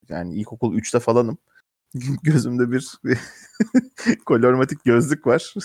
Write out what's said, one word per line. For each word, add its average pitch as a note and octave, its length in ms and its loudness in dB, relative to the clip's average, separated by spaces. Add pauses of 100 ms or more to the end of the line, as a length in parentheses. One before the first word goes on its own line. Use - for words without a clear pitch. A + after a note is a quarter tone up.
Yani F2 260 -10
ilkokul A2 400 -4
üçte A2 240 -2
falanım. A#2 380 0 (560)
<laughs> C3 300 -6
Gözümde B2 480 0
bir B2+ 200 -4 (120)
<laughs> A#2+ 160 0 (1040)
kolormatik B2+ 580 2
gözlük D3+ 440 2
var. B2+ 260 0 (100)